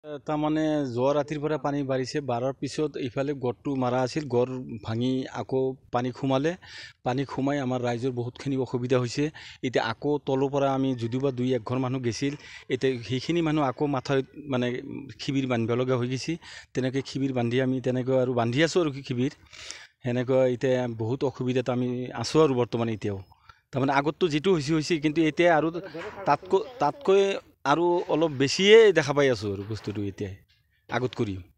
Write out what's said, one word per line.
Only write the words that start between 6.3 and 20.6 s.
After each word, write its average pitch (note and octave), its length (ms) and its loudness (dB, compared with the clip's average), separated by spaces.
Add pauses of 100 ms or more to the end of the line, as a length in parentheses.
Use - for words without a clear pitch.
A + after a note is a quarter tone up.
পানী C3 180 0 (100)
সোমাই C#3 320 0
আমাৰ B2+ 220 -2
ৰাইজৰ A#2+ 240 -2
বহুতখিনি B2 440 -6 (100)
অসুবিধা B2+ 380 0
হৈছে। B2 200 -2 (400)
এতিয়া B2 280 0
আকৌ C#3+ 200 -2 (160)
তলৰ C3+ 260 2
পৰা C#3 140 2 (100)
আমি C3+ 120 0 (140)
যদিও A#2 220 -2
বা C#3 60 2
দুই B2 260 -2
এক A2+ 60 -4
ঘৰ B2+ 220 -2
মানুহ C3 220 -2
গেছিল, C#3 260 -2 (400)
এতিয়া C3 180 2 (160)
সেইখিনি C3 400 -2
মানুহ D3+ 160 2
আকৌ C3+ 220 0 (100)
মাথাউৰিত C3+ 320 0 (240)
মানে B2 160 0 (560)
শিবিৰ C3+ 280 -2
বান্ধিব A#2 280 0
লগা C3 200 0
হৈ A#2+ 120 -2
গৈছে। C3 220 -4 (400)
তেনেকৈ C3 280 0 (100)
শিবিৰ C3+ 280 -2
বান্ধি A#2+ 260 2
আমি C3 140 0
তেনেকৈ B2+ 440 0
আৰু B2+ 160 0
বান্ধি A#2 280 2
আছোঁ F#3 160 2
আৰু D3+ 80 0 (160)
শিবিৰ। B2+ 240 0 (720)
সেনেকুৱা B2+ 360 2 (120)
এতিয়া B2+ 300 0 (200)